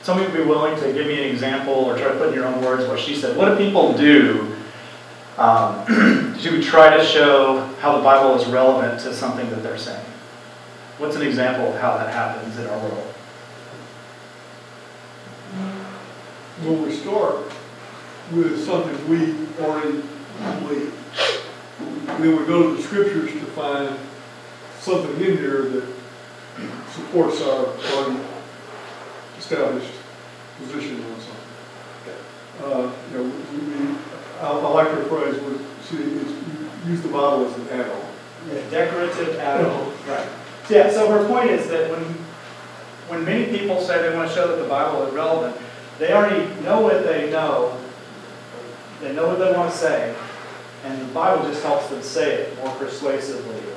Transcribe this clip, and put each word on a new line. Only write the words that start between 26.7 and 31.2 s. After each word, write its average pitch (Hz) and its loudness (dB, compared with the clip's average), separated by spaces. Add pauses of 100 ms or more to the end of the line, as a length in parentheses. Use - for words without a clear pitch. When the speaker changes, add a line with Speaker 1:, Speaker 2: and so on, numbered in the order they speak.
Speaker 2:
supports 165 0
our 131 0
already 135 -4 (1200)
established - -2 (680)
position 127 -8
on 113 -12